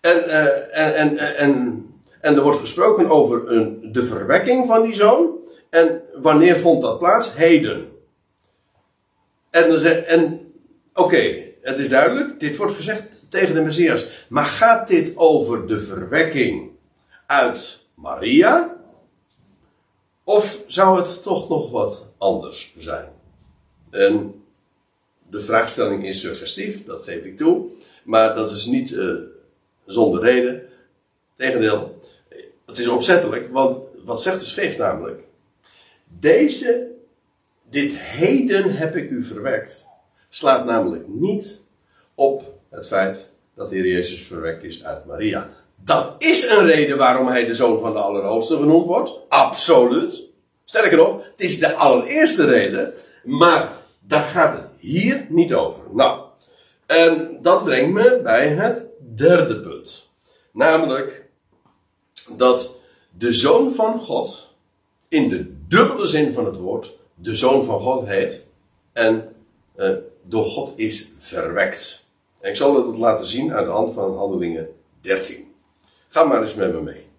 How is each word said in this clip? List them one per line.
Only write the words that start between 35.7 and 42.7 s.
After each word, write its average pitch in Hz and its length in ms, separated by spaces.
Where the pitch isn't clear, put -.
"Deze, 247 680
dit 143 220
heden 190 840
heb 160 200
ik 151 140
u 123 140
verwekt," - 640
slaat 131 360
namelijk 98 440
niet 190 520
op 139 380